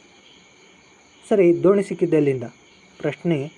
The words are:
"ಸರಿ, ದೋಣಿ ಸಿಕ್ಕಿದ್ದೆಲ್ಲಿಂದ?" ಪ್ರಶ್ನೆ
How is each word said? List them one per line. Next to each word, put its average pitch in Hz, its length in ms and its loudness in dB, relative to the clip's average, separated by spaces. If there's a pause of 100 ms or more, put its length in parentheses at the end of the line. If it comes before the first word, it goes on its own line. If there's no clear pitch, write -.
(1300)
"ಸರಿ, 175 340 2
ದೋಣಿ 202 200 2
ಸಿಕ್ಕಿದ್ದೆಲ್ಲಿಂದ?" 151 640 -2 (540)
ಪ್ರಶ್ನೆ 151 600 -6